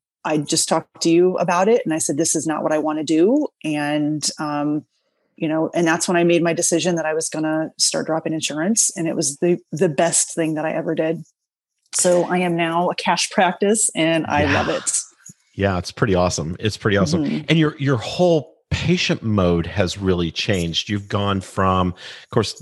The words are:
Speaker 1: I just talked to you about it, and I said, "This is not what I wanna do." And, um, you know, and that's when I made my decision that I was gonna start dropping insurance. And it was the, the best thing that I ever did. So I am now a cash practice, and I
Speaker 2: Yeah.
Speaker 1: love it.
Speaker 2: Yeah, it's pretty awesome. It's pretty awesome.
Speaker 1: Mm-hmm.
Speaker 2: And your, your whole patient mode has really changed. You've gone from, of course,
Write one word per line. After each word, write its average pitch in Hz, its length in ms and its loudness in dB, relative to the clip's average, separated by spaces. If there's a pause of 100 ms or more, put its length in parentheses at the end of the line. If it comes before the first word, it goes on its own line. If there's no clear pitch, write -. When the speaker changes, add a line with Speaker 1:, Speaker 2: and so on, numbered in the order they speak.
(240)
Speaker 1:
I 156 140 -2
just 156 320 -2
talked - 320 -2
to 170 80 2
you 180 300 4
about 180 280 2
it, 233 160 4
and 156 120 0
I - 20 -2
said, 156 200 -2
"This 160 180 0
is 151 100 -2
not 151 160 -2
what 160 100 -2
I 156 60 2
wanna 151 260 -2
do." 185 440 4 (160)
And, 147 600 -2 (140)
um, 147 480 -2 (500)
you 165 120 -4
know, 160 260 0
and 170 140 0
that's 170 200 0
when 185 80 0
I 170 80 4
made 170 200 4
my 170 100 2
decision 170 440 0
that 156 100 -4
I 156 80 -2
was 160 120 -2
gonna 156 520 -2
start 160 260 0
dropping 160 280 -2
insurance. 160 640 -2
And 165 120 -4
it 147 80 -4
was 143 220 -4
the, 175 200 2 (140)
the 175 180 0
best 165 460 0
thing 160 180 -2
that 156 120 -4
I 156 80 -4
ever 160 200 -4
did. 160 300 -2 (720)
So 175 300 4
I 175 120 -2
am 180 180 0
now 170 360 0
a - 40 -6
cash - 360 -2
practice, 202 640 2
and 160 320 0
I 147 160 0
Speaker 2:
Yeah. - 180 2
Speaker 1:
love - 80 -2
it. - 220 -4 (640)
Speaker 2:
Yeah, 98 240 2
it's - 120 -8
pretty 104 220 0
awesome. 87 460 0
It's - 180 -2
pretty 101 200 2
awesome. 151 280 2
Speaker 1:
Mm-hmm. 151 240 -4
Speaker 2:
And 160 80 4
your, 156 220 2
your 139 180 2
whole 165 600 0 (120)
patient - 540 0
mode 87 420 2
has 87 320 -2
really 90 340 0
changed. 85 560 -2
You've 101 220 -6
gone 101 320 0
from, 92 480 2
of - 400 -12
course, - 320 0